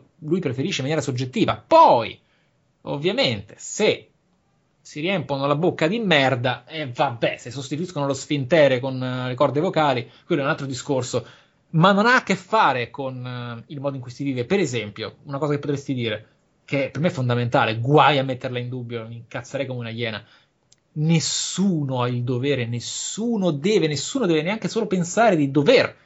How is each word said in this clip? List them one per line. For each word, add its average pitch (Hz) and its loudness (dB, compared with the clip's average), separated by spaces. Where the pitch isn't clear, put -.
lui 156 -2
preferisce 139 -4
in 131 -4
maniera 151 0
soggettiva. 131 -2
Poi, 156 6
ovviamente, 147 -2
se - -2
si - -14
riempono 139 -2
la 143 2
bocca 160 0
di 214 0
merda, 135 2
e 156 -10
vabbè, 127 -2
se 123 -14
sostituiscono 143 -6
lo 139 -2
sfintere 139 4
con, 131 -4
eh, 127 -4
le 127 -4
corde 131 2
vocali, 147 0
quello 156 0
è 135 -4
un 143 0
altro 139 -4
discorso. 127 -4
Ma 175 6
non 202 4
ha 247 6
a 247 2
che 190 0
fare 147 0
con, 131 -10
eh, 120 -10
il 147 -12
modo 139 -6
in 131 -10
cui 120 -14
si 143 -10
vive. 127 -2
Per 196 0
esempio, 107 -4
una 139 -10
cosa 147 0
che 143 -2
potresti 143 -4
dire, 113 -4
che 139 -2
per 135 -6
me 175 2
è 165 2
fondamentale, 120 0
guai 139 6
a 131 2
metterla 127 -6
in 123 -8
dubbio, 120 -10
mi 117 -14
incazzerei 131 -10
come 127 -8
una 117 -8
iena. 113 -6
Nessuno 156 0
ha 123 2
il 123 -2
dovere, 127 0
nessuno 190 -4
deve, 156 2
nessuno 151 -4
deve 156 2
neanche 196 -4
solo 220 -2
pensare 190 2
di 143 2
dover 147 4